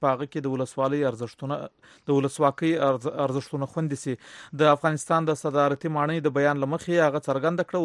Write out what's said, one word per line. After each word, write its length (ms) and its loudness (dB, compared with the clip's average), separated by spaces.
په 100 4
هغه 180 -4
کې 120 -6
د 40 -2
ولسوالۍ 440 0
ارزښتونه، 440 -8
د 80 6
ولسواکۍ 540 0
ارز-، 260 -2
ارزښتونه 440 -4
خوندي 320 -4
سي. 160 -4
د 120 8
افغانستان 560 0
د 140 -4
صدارتي 500 0
ماڼۍ 340 0
د 120 -2
بیان 240 2
له 100 -4
مخې 180 -4
هغه 240 -2
څرګنده 400 0
کړه، 140 -2